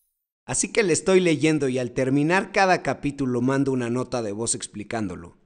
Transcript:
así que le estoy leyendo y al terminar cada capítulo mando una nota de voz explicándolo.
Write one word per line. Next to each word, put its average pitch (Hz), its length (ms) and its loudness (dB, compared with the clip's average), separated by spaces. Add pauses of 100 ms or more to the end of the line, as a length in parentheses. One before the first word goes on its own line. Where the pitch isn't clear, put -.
(460)
así - 260 -4
que 233 120 2
le 175 100 4
estoy 185 280 4
leyendo 151 480 2
y 127 100 -2
al 123 100 -2
terminar 147 600 0
cada 185 320 2
capítulo 135 580 -2
mando 135 300 2
una 123 180 -2
nota 123 320 -4
de 107 100 -4
voz 110 220 -4
explicándolo. 101 920 -10